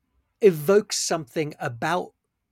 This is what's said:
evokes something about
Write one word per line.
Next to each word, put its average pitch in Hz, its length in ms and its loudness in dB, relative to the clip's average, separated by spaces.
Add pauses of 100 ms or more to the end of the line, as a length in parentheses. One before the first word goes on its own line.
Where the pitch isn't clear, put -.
(420)
evokes 196 560 4
something 160 600 -4
about 160 520 -4 (400)